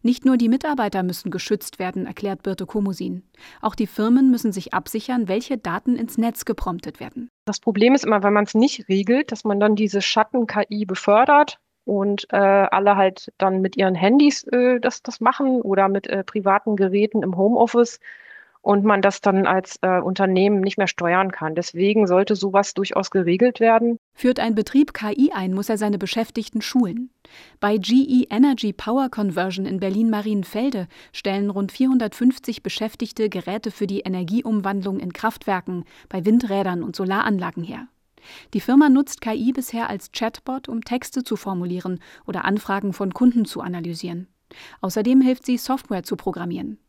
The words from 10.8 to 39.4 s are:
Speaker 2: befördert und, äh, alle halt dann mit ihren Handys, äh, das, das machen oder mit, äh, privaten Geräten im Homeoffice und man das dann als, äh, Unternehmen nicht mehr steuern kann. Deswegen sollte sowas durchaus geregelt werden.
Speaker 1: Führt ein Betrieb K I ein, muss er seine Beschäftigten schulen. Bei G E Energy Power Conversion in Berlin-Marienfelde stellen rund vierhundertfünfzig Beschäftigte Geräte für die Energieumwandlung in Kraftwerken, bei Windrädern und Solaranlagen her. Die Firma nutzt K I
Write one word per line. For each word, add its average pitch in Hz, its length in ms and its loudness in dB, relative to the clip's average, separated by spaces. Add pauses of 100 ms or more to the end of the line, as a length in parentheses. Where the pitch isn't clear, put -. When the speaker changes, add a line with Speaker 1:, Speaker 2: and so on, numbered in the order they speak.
Speaker 2:
befördert 262 760 4 (260)
und, 202 440 -2
äh, 208 80 0
alle 196 580 4
halt 190 420 0
dann 190 220 2
mit 190 160 0
ihren 185 200 2
Handys, 262 480 4
äh, 247 360 2
das, 240 240 -2
das - 160 -10
machen 262 420 2
oder 196 280 2
mit, 196 180 -2
äh, 196 160 -4
privaten 202 540 0
Geräten 202 460 0
im 185 120 -2
Homeoffice 233 640 2 (600)
und 202 240 2
man 202 160 4
das 196 180 2
dann 190 260 2
als, 190 360 -2
äh, 185 180 2
Unternehmen 190 600 2
nicht 196 160 -2
mehr 196 100 0
steuern 180 460 0
kann. 156 220 -6
Deswegen 196 520 0
sollte 190 300 2
sowas 196 360 0
durchaus 190 380 -4
geregelt 190 480 2
werden. 226 380 2 (160)
Speaker 1:
Führt 247 260 0
ein 226 160 -2
Betrieb 262 380 2
K 214 180 -6
I 269 220 2
ein, 185 200 -4
muss 196 140 -4
er 220 100 -2
seine 208 200 -2
Beschäftigten 214 640 -4
schulen. 240 480 -2 (500)
Bei 208 160 0
G 214 200 0
E 269 340 4
Energy 233 420 2
Power 254 380 -2
Conversion 190 560 -4
in 190 160 -4
Berlin-Marienfelde 208 1040 -2 (240)
stellen 202 380 -4
rund 196 240 -4
vierhundertfünfzig 247 880 0
Beschäftigte 214 640 -6
Geräte 196 440 -6
für 202 160 -6
die 196 120 -4
Energieumwandlung 196 1040 -4
in 180 100 -8
Kraftwerken, 185 720 -4 (240)
bei 185 160 -6
Windrädern 196 580 2
und 175 140 -8
Solaranlagen 185 720 -2
her. 240 240 -14 (640)
Die 196 80 -2
Firma 285 260 6
nutzt 277 320 2
K 220 140 -6
I 247 180 -2